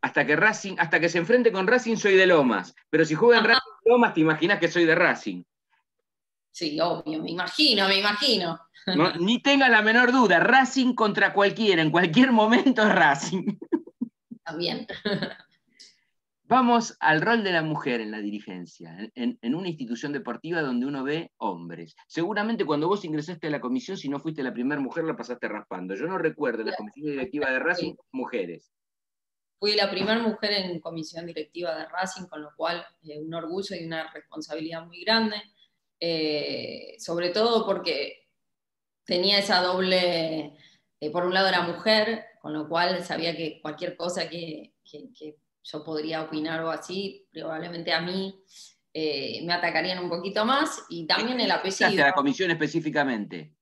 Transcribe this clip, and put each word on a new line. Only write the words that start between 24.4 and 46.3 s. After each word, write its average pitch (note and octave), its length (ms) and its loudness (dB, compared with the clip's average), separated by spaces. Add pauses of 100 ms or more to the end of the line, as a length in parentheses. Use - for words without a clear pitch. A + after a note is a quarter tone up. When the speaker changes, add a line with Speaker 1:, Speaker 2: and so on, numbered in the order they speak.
Speaker 1:
la B2 100 -4
primera C3+ 280 -4
mujer, D3 240 -4
la D3+ 100 -4
pasaste A#2+ 320 -10
raspando. G2 480 -8
Yo B2+ 120 -6
no F#3+ 100 -4
recuerdo C#3+ 460 -2
en - 80 -4
la - 40 -6
comisión G#3 300 -12
directiva C#3 440 -4
de C3 100 0
Racing, D#3+ 340 -4
Speaker 2:
Sí. - 40 -20 (140)
Speaker 1:
mujeres. G2 600 -8 (840)
Speaker 2:
Fui G#3 180 0
la G3+ 140 2
primera G3+ 300 0
mujer G#3+ 320 -2
en F#3 300 -4
comisión E3 440 -12
directiva E3 520 -10
de D#3 100 -10
Racing, F#3 380 -8
con D3+ 160 -14
lo D3+ 160 -16
cual, E3+ 260 -4 (200)
eh, D3+ 180 -14
un D#3+ 120 -10
orgullo F3 440 -6
y E3+ 80 -10
una D#3+ 260 -8
responsabilidad D#3 760 -10
muy F3 200 -16
grande, G#3+ 360 0 (600)
eh, D3+ 920 -4
sobre F3 320 -4
todo A3 340 2
porque E3+ 640 -4 (800)
tenía F#3+ 320 2
esa G3 240 2
doble, F3+ 960 0 (420)
eh, D3+ 120 -6
por F3 140 -2
un F3+ 80 -2
lado F#3+ 140 2
era F3+ 140 2
mujer, G#3+ 640 0 (160)
con D3+ 120 -10
lo D3+ 140 -6
cual F3 360 -2
sabía E3 340 -6
que D3+ 240 -10
cualquier F3 340 -10
cosa F3 320 -6
que, D#3+ 460 -14 (100)
que, C#3+ 300 -20
que D3+ 240 -18 (260)
yo D3+ 200 -14
podría D#3+ 400 -6
opinar D#3+ 400 -6